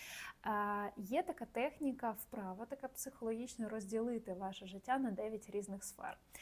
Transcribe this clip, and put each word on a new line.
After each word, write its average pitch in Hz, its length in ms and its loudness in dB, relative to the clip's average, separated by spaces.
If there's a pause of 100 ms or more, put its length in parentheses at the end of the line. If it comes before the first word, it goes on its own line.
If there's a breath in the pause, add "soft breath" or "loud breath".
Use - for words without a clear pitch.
(460 loud breath)
Е, 208 500 4
є 220 260 4
така 262 220 -4
техніка, 254 680 2
вправа 196 560 -4
така 269 220 -4
психологічна, 233 800 -2
розділити 220 680 2
ваше 190 320 -4
життя 196 320 2
на 262 120 4
дев'ять 214 400 -2
різних 196 340 -2
сфер - 340 -6 (240 loud breath)